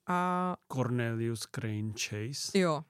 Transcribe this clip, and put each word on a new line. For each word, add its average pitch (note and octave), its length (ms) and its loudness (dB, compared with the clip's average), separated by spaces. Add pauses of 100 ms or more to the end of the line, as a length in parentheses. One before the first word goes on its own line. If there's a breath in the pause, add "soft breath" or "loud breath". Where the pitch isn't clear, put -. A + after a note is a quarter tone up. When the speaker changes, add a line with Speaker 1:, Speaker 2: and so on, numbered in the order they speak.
Speaker 1:
a F3+ 500 2 (160)
Speaker 2:
Cornelius A#2 840 0
Crane G#2+ 380 -2
Chase? A2 640 -2
Speaker 1:
Jo. D#3+ 320 2